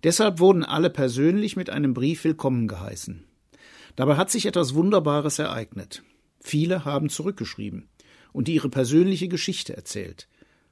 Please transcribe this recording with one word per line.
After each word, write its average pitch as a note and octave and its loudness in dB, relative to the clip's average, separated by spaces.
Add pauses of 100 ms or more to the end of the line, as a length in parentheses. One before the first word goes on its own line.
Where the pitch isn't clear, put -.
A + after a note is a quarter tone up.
Deshalb F3 2
wurden F3+ 6
alle D#3+ 0
persönlich D3+ 0
mit F3+ -6
einem C3+ 0
Brief C#3 -2
willkommen C3+ 0
geheißen. G2 -10 (720)
Dabei C3+ 4
hat F#3+ 0
sich G#3 -2
etwas C3+ 0
Wunderbares D#3 2
ereignet. - -8 (360)
Viele D#3+ -2
haben C#3+ -2
zurückgeschrieben - -8 (440)
und C3+ -2
ihre D#3 2
persönliche D#3 4
Geschichte - -6
erzählt. - -12 (440)